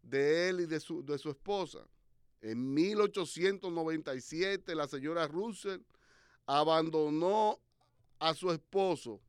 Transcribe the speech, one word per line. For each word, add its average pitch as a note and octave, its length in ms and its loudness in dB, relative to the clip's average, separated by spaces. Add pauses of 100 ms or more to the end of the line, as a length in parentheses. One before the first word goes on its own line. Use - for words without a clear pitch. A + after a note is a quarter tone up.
de D3+ 480 2
él F3+ 100 -2
y F3 60 0
de D#3 120 -2
su, D3+ 260 -8
de C#3+ 140 -4
su D3+ 120 -6
esposa. F3+ 500 -6 (600)
En B2 320 -4
mil G3+ 260 2
ochocientos F#3+ 720 0
noventa D#3+ 420 -2
y C3 60 -6
siete, F3+ 540 -4
la D3+ 120 -2
señora D3+ 400 -2
Russell F#3+ 540 -6 (640)
abandonó D#3+ 1120 4 (600)
a D#3+ 160 2
su F3+ 160 -2
esposo D#3+ 680 0 (100)